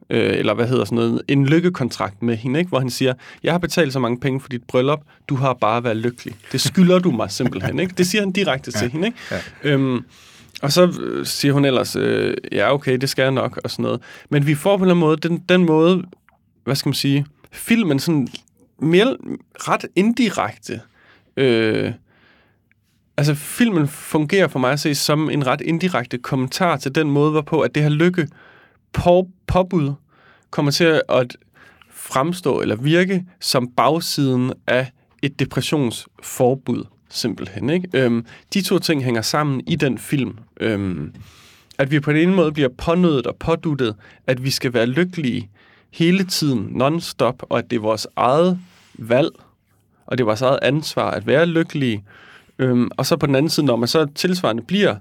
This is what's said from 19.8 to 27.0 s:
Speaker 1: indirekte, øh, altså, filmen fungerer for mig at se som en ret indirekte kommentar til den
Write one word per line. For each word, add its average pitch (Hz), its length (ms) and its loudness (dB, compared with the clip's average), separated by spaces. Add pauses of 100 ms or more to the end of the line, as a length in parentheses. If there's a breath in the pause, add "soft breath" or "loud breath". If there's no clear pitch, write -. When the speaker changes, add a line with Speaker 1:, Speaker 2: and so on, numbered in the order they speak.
Speaker 1:
indirekte, 196 840 0 (560 soft breath)
øh, 113 560 2 (1200 soft breath)
altså, 147 180 0
filmen 170 540 0
fungerer 160 600 0
for 139 100 -6
mig 127 140 2
at 147 80 -2
se 151 140 0
som 151 360 0
en 139 160 -2
ret 139 140 0
indirekte 156 580 -2
kommentar 139 580 -2
til 135 180 -6
den 156 160 0